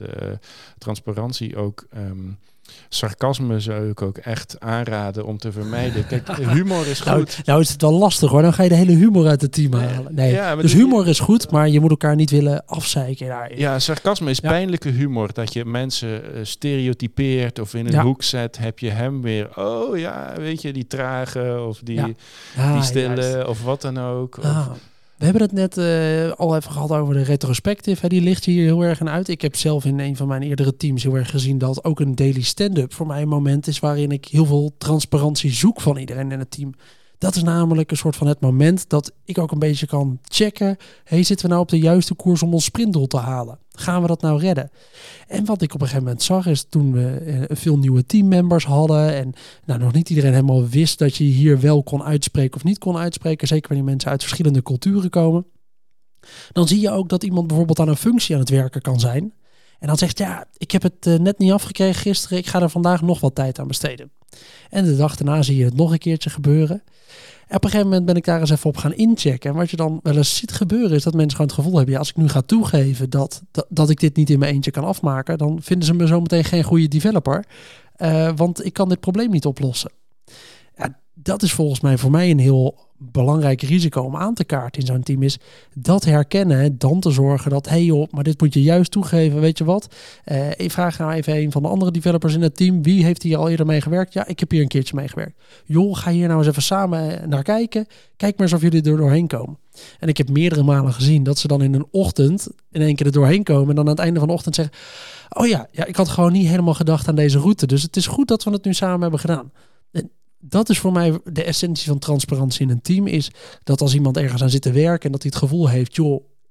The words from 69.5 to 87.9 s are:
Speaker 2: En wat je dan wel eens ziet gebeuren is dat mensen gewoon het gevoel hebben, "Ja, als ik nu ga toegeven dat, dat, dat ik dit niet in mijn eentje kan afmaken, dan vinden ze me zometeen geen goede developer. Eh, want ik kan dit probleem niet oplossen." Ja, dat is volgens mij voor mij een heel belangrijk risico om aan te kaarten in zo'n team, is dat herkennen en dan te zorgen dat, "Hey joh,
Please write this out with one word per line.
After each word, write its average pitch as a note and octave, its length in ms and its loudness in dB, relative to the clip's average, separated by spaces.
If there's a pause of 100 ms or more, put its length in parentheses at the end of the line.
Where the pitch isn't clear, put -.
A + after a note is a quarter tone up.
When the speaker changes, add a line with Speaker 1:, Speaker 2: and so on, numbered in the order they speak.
Speaker 2:
En D3 60 -2
wat E3+ 120 -2
je - 60 -10
dan D#3+ 280 -2
wel D3 140 2
eens D3 180 2
ziet - 160 -8
gebeuren G#3 440 0
is C#3+ 80 2
dat E3 100 0
mensen D#3 180 2
gewoon D3 160 0
het - 80 -6
gevoel F3 200 0
hebben, C3+ 180 4
"Ja, C3+ 60 -2
als D3 100 -6
ik - 60 -10
nu D#3+ 140 4
ga C3+ 120 0
toegeven C3+ 680 2
dat, C3+ 320 -2 (100)
dat, - 180 -4
dat D3+ 200 2
ik D#3 100 2
dit D3+ 160 2
niet D3+ 140 2
in C#3+ 100 4
mijn C#3+ 140 0
eentje C#3 180 -2
kan C#3+ 120 -4
afmaken, D#3+ 540 -4
dan D3+ 240 -2
vinden F3+ 260 -2
ze E3 60 4
me F3 140 2
zometeen E3+ 360 2
geen E3+ 200 0
goede D#3+ 240 4
developer. D#3 580 0 (500)
Eh, D#3+ 400 0
want E3+ 300 -2
ik F#3+ 80 -6
kan F#3+ 160 0
dit F3+ 100 0
probleem A3 320 -2
niet D#3+ 140 0
oplossen." C3+ 460 -4 (880)
Ja, - 220 -10 (140)
dat F#3 300 -4
is F3 100 0
volgens D3 260 0
mij C3+ 180 2
voor C3 140 0
mij F3 180 2
een D3+ 100 4
heel C3 500 2 (140)
belangrijk C3+ 580 0
risico D3+ 400 0
om C3 140 -6
aan F#3+ 180 -4
te G3+ 100 -2
kaarten C3 380 -6
in C3 60 -2
zo'n B2+ 160 -2
team, C3+ 200 -2
is C3+ 140 0 (380)
dat F3 300 2
herkennen D3+ 540 2
en C#3+ 180 2
dan C#3+ 220 2
te F3+ 120 0
zorgen C3+ 400 2
dat, C#3 180 -2
"Hey E3 140 2
joh, D#3 280 2